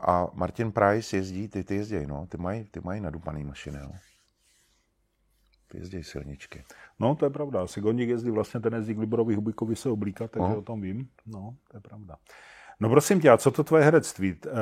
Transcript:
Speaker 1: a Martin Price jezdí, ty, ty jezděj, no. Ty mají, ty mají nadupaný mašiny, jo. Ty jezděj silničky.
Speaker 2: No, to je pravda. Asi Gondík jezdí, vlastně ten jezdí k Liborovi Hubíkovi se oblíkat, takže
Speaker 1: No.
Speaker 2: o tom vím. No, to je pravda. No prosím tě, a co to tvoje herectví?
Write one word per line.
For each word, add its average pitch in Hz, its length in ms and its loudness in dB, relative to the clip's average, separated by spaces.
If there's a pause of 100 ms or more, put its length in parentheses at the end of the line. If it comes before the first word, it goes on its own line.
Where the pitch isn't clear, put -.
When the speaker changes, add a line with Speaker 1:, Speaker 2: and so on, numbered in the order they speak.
Speaker 1:
a 90 320 2
Martin 101 380 -4
Price 104 440 2
jezdí, 95 320 -6
ty, 98 160 -6
ty 101 120 -4
jezděj, 101 300 -4
no. 71 200 -8
Ty 87 100 -12
mají, 98 280 -6
ty 85 160 -16
mají 95 200 -8
nadupaný 78 440 -8
mašiny, 71 380 -12
jo. 69 80 -16 (1800)
Ty 90 100 -16
jezděj 90 260 -10
silničky. 71 600 -14 (340)
Speaker 2:
No, 120 160 2
to 151 120 2
je 143 40 0
pravda. 139 320 -2
Asi 90 180 -8
Gondík 117 280 2
jezdí, 120 220 -2
vlastně 107 300 -2
ten 113 140 -2
jezdí 113 200 -4
k 104 40 -4
Liborovi 113 360 0
Hubíkovi 110 420 -2
se - 120 -6
oblíkat, 107 420 -4
takže 90 180 0
Speaker 1:
No. 107 100 0
Speaker 2:
o 104 40 -8
tom 113 180 -10
vím. 101 280 -8 (180)
No, 107 280 -12 (160)
to - 60 -20
je 104 40 -20
pravda. 101 360 -20 (640)
No 110 100 2
prosím 147 300 6
tě, 147 100 10
a 117 60 12
co 135 140 4
to 147 140 2
tvoje 156 200 6
herectví? 120 520 4 (260)